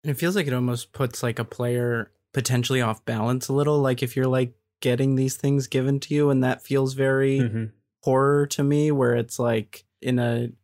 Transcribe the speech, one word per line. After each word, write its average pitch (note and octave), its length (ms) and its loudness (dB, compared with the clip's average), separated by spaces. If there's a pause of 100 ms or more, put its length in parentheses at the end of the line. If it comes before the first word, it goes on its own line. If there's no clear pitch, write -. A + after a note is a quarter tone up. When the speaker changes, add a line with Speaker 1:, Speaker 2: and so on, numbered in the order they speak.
Speaker 1:
And D3+ 60 -4
it C#3+ 40 0
feels F3 220 -2
like F3 100 0
it C3+ 60 -2
almost B2 400 -2
puts, - 300 -4
like, A#2 160 -2
a A#2 60 -4
player A#2+ 680 -2 (240)
potentially B2+ 460 0
off A2 240 -2
balance A#2+ 440 -2
a C3+ 40 -4
little. D3 280 2
Like, C3 220 0
if B2 140 -4
you're, C3 100 0
like, B2+ 280 0 (260)
getting C3 360 0
these C3 200 -2
things C#3 300 0
given C3+ 340 0
to D3 140 -6
you, D3 160 2
and C3+ 120 2
that B2+ 200 0
feels C3+ 320 0
very C3+ 460 2
Speaker 2:
Mm-hmm. A2+ 240 -2 (380)
Speaker 1:
horror C#3 460 4
to - 160 -2
me, D3 260 2
where C3 240 2
it's, A#2+ 240 -4
like, A#2 460 -2 (160)
in B2 180 0
a A#2+ 300 0 (160)